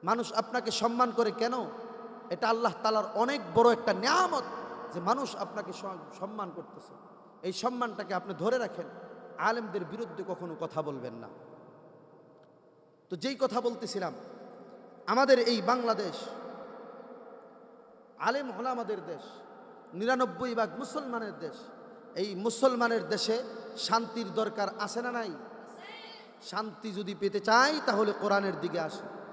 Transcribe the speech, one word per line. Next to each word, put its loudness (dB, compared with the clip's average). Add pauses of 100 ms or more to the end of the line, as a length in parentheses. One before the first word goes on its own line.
মানুষ 0
আপনাকে 0
সম্মান 4
করে 4
কেন? 0 (760)
এটা 0
আল্লাহ 4 (100)
তাআলার 4 (120)
অনেক 2 (140)
বড় 10
একটা 4
নিয়ামত 4 (500)
যে -4
মানুষ 2
আপনাকে -6
স-, -10
সম্মান -6
করতেছে। -14 (500)
এই -2
সম্মানটাকে -2
আপনি -2
ধরে 2
রাখেন, -2 (520)
আলেমদের 0
বিরুদ্ধে -8
কখনো -6
কথা -4
বলবেন -6
না। -12 (1800)
তো -4
যেই -2
কথা 2
বলতেছিলাম, -2 (920)
আমাদের 10
এই 4
বাংলাদেশ 2 (2000)
আলেম 0
ওলামাদের -2
দেশ, -8 (720)
নিরানব্বই 0
ভাগ 2 (100)
মুসলমানের -6
দেশ। -8 (600)
এই -2
মুসলমানের 4
দেশে 2 (340)
শান্তির 0
দরকার 0 (120)
আছে -2
না -4
নাই? -4 (1120)
শান্তি -6
যদি -4
পেতে 0
চাই, 6
তাহলে 4
কোরআনের 4
দিকে -2
আসে। -6 (140)